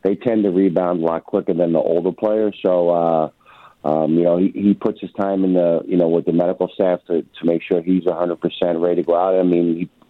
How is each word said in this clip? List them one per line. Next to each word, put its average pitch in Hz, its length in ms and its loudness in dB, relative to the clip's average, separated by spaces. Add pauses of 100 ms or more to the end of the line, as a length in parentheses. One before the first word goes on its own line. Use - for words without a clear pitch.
they 98 120 -10
tend 110 300 -2
to 98 60 0
rebound 90 520 0
a - 20 -4
lot 82 200 -4
quicker 95 280 -4
than 85 200 0
the 78 80 0
older 85 320 0
players. 107 520 -2
So, 87 260 2
uh, 82 400 0 (520)
um, 76 320 0
you 85 80 2
know, 87 140 4
he, 92 180 0
he 101 180 2
puts 104 280 -2
his 92 140 -10
time 98 280 -2
in 92 120 2
the, 85 340 2
you 90 80 0
know, 87 100 4
with 82 180 2
the 87 80 0
medical 87 360 0
staff 90 400 0
to, 82 140 0
to - 220 -14
make 82 200 0
sure 87 180 0
he's 87 240 0
a 87 80 0
hundred 87 220 -2
percent 87 420 -2
ready 87 240 0
to - 0 -
go 85 140 2
out. 92 200 2
I 92 60 2
mean, 87 340 2
he 90 140 -8 (200)